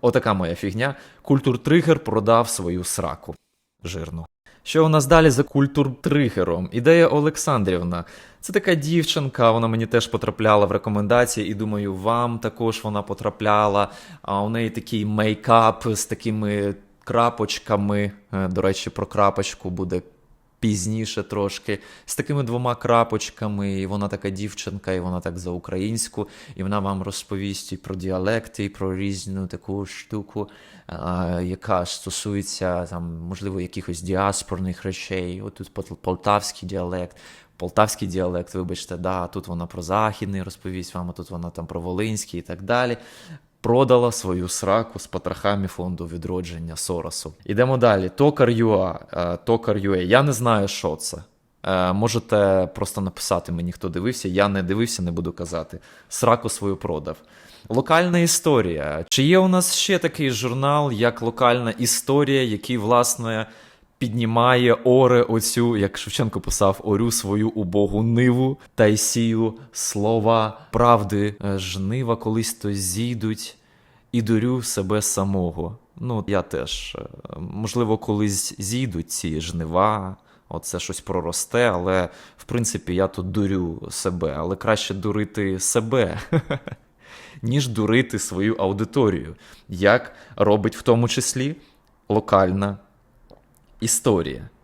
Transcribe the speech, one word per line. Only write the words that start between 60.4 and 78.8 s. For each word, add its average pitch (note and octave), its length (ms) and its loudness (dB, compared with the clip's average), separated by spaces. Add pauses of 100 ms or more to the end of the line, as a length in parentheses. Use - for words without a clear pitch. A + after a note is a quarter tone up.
як A#2 300 0
Локальна A#2+ 500 2
історія, C3+ 720 2
який, A2+ 340 -2
власне, A2+ 720 0 (520)
піднімає A#2+ 760 4 (100)
оре B2 380 8
оцю, A#2 560 2
як G2 200 0
Шевченко G#2 440 -4
писав, - 420 2
«Орю A2 280 2
свою G#2+ 380 0
убогу G2+ 540 0
ниву, B2 540 4 (180)
та A2+ 100 6
й G#2+ 120 6
сію A2+ 560 0 (180)
слова A2 880 0 (120)
правди. G#2 640 4 (100)
Е, G2 140 -2
жнива G2 560 -2
колись A2+ 380 -2
то G#2 200 -6
зійдуть, G#2+ 840 -4 (540)
і A#2 100 0
дурю A2+ 400 2
себе G#2 400 -2
самого». F#2 760 -2 (240)
Ну, A2+ 260 -4
я G2 140 0
теж. - 540 -6
Е, - 120 -12 (300)
можливо, G#2+ 600 -2
колись G#2 600 -2
зійдуть G2+ 540 -4